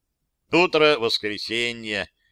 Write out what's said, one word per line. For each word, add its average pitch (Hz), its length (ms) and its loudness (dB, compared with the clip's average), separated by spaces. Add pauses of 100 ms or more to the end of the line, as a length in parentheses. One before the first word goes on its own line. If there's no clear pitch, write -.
(520)
Утро 156 460 4
воскресенья, 110 1120 -4 (220)